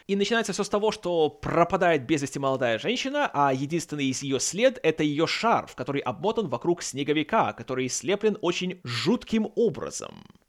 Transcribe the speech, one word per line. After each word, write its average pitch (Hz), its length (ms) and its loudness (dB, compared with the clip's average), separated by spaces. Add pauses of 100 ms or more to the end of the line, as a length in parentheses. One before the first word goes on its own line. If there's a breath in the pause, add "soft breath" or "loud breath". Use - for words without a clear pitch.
и 196 100 0
начинается 208 380 0
все 202 100 0
с - 60 -8
того, 208 220 2
что 170 360 2
пропадает 165 800 2
без 147 160 2
вести 143 160 -6
молодая 131 400 2
женщина, 262 560 -2
а 139 180 4
единственный 143 540 -2
из 131 160 -2
ее 135 160 -2
след — 233 440 2
это 156 200 2
ее 151 240 2
шарф, 208 480 0
который 139 260 -4
обмотан 185 480 -2
вокруг 165 340 -2
снеговика, 147 680 0
который 127 380 -4
слеплен 196 500 -2
очень 180 420 -2
жутким 208 760 0
образом. 69 680 -2 (240)